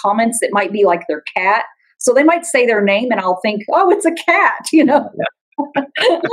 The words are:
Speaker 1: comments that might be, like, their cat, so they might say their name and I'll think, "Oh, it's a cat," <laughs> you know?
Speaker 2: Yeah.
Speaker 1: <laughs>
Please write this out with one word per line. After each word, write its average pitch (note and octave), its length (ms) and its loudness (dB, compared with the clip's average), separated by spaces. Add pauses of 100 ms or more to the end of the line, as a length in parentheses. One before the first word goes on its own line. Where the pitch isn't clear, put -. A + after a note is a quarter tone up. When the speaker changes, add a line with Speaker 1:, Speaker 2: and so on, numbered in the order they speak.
Speaker 1:
comments A3+ 380 0
that - 100 -2
might G3 220 -2
be, G3+ 120 0
like, F3 220 2
their D3+ 160 -6 (140)
cat, G3 300 0 (380)
so B3 80 2
they C4+ 100 4
might E4+ 220 2
say B3 220 0
their G#3 180 0
name G#3+ 260 0
and G#3 100 0
I'll F#3 200 -2
think, G#3+ 220 -4 (100)
"Oh, F4+ 180 2
it's G4+ 140 0
a E4 80 0
cat," E4+ 540 -2
<laughs> - 60 -8
you D#4 120 6
know? C4 240 2 (100)
Speaker 2:
Yeah. A2+ 80 -4 (300)
Speaker 1:
<laughs> C#4+ 640 -2 (120)